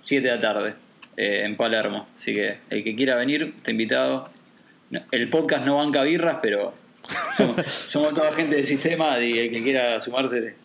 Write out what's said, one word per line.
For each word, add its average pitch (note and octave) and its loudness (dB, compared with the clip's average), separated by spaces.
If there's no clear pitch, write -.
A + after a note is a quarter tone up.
siete C3 0
de A#2+ 2
la A2 -2
tarde, G#2 0
eh, G2+ 0
en G#2 -4
Palermo. G#2+ 0
Así - -6
que G2+ -2
el G#2+ -2
que A2+ -4
quiera C3 2
venir, D3 -2
está - -8
invitado. B2+ 0
No, - -6
el A#2+ 0
podcast D3+ 2
no C#3+ 4
banca C#3+ 2
birras, E3 2
pero G#2 0
somos, - 4
<laughs> - -6
somos D3+ 0
toda D#3 2
gente D#3 0
del C#3 2
sistema C#3+ 2
y A#2 2
el A#2 0
que A#2 -4
quiera A#2+ 2
sumarse A#2+ -2